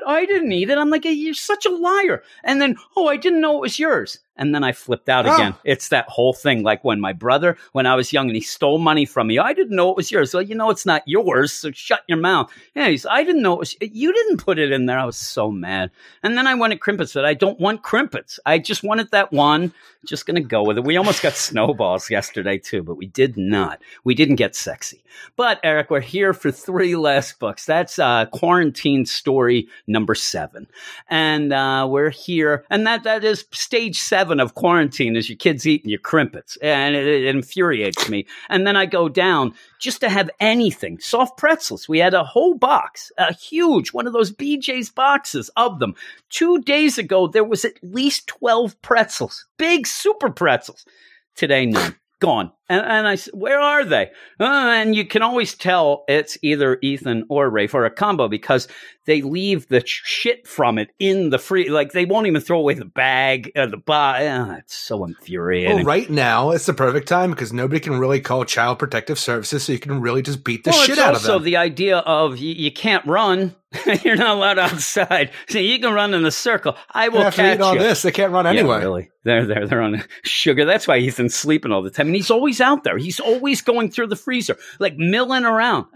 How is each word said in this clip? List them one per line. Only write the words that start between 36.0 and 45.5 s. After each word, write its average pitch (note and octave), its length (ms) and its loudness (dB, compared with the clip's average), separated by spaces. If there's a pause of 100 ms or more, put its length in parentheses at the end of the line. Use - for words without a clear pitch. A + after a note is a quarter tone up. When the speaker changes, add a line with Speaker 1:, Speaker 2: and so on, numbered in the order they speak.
Speaker 1:
And D3 340 0
it, C#3+ 120 -2
it C#3+ 180 2
infuriates C3+ 840 -2
me. G2+ 160 -4 (240)
And F#3+ 180 0
then G3+ 80 2
I G3 100 2
go E3+ 240 0
down D#3+ 440 0 (260)
just - 220 -8
to A#3+ 80 0
have F#3+ 200 0 (100)
anything. G#3 600 0
Soft B3+ 380 -2
pretzels. D#4 500 -2
We D#3+ 120 2
had F3 140 4
a F3+ 100 2
whole D#4 320 2
box, - 640 0
a E3+ 160 0
huge, D#4 600 0
one A#3+ 140 -4
of A#3+ 60 -6
those A3+ 180 0
B C#4+ 260 -4
J's B3+ 320 -6
boxes C4+ 680 -2